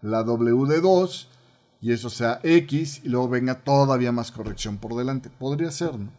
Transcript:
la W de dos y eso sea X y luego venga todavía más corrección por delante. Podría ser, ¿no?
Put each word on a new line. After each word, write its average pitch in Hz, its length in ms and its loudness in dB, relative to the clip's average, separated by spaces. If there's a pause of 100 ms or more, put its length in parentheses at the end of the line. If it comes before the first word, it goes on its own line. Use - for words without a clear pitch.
la 110 180 0
W 117 500 2
de 160 100 2
dos 185 480 2 (520)
y 113 100 0
eso 117 200 -2
sea 120 320 -2
X 160 600 2
y 131 60 -8
luego 123 180 0
venga 127 360 -2
todavía 139 480 4
más 120 200 -4
corrección 104 460 -8
por 107 180 -8
delante. 131 360 -4
Podría 147 400 -4
ser, 147 260 -4
¿no? 101 220 -10